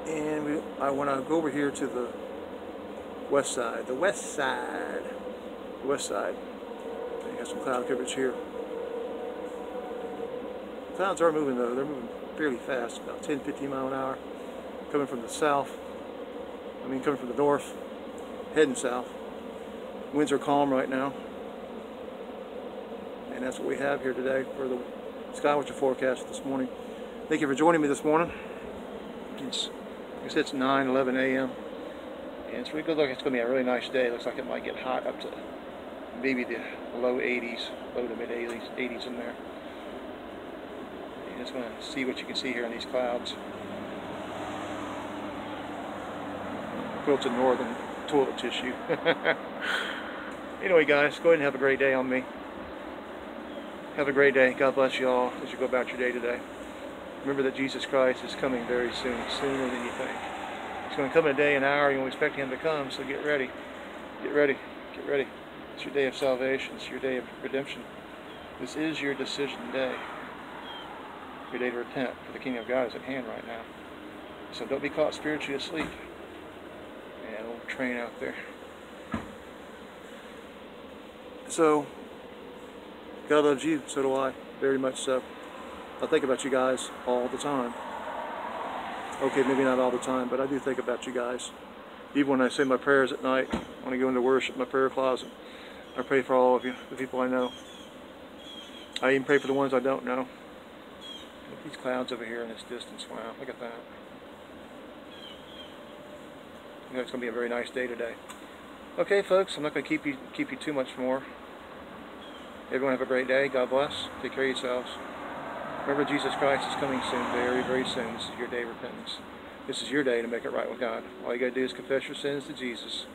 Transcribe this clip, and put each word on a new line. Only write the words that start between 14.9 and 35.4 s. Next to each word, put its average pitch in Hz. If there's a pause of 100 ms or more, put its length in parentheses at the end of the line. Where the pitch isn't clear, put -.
coming 143
from 123
the 110
south, 143 (1120)
I 117
mean 131
coming 135
from 127
the 117
north, 143 (840)
heading 147
south. 123 (1040)
Winds 143
are 139
calm 143
right 131
now. 135 (2250)
And 123
that's 131
what 143
we 135
have 139
here 131
today 131 (120)
for 135
the 123 (560)
Skywatcher 147
forecast 131
this -
morning. 135 (600)
Thank 156
you 156
for 135
joining 160
me 147
this 139
morning. 160 (1040)
It's, - (500)
like 135
I -
said, 156
it's 139
nine 135
eleven 127
A 131
M. 131 (960)
And 120
it's 123
really 151
good 156
look. 147
It's 127
gonna 143
be 123
a 117
really 131
nice 123
day. 127
Looks 120
like 123
it 127
might 123
get -
hot 127
up -
to - (920)